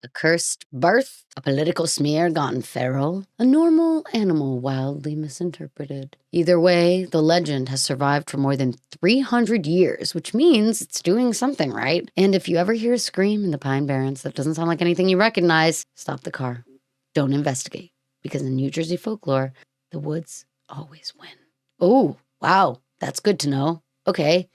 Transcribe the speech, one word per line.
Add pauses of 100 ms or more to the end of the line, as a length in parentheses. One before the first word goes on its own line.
A
cursed
birth, (120)
a
political
smear
gone
feral, (140)
a
normal
animal
wildly
misinterpreted. (160)
Either
way,
the
legend
has
survived
for
more
than (160)
three
hundred
years,
which
means
it's
doing
something
right.
And
if
you
ever
hear
a
scream
in
the
Pine
Barrens
that
doesn't
sound
like
anything
you
recognize,
stop
the
car. (500)
Don't
investigate, (300)
because
in
New
Jersey
folklore, (400)
the
woods (220)
always
win. (480)
Oh, (240)
wow. (180)
That's
good
to
know. (240)
Okay.